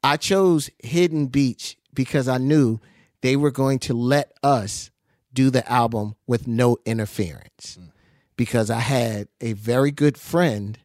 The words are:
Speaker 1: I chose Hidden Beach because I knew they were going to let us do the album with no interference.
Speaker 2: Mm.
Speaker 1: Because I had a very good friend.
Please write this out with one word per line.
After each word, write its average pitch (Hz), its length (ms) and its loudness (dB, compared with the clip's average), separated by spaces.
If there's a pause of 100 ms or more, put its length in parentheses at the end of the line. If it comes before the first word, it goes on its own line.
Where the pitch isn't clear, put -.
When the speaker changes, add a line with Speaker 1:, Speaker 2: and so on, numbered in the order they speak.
Speaker 1:
I 139 140 2
chose 185 520 2 (140)
Hidden 156 440 0
Beach 131 500 -2 (140)
because 131 360 -2
I 127 100 0
knew 131 420 2 (420)
they 131 140 2
were 147 140 2
going 135 300 0
to - 160 -4
let 131 360 0 (120)
us 127 480 -2 (420)
do 131 160 4
the 127 220 0
album 113 440 0 (120)
with 120 200 -2
no 120 380 2
interference. 104 960 -6
Speaker 2:
Mm. 87 100 -20 (460)
Speaker 1:
Because 113 320 0
I 117 120 -2
had 113 480 -2 (120)
a 113 120 -4
very 120 360 0
good 143 280 2
friend. 110 680 -2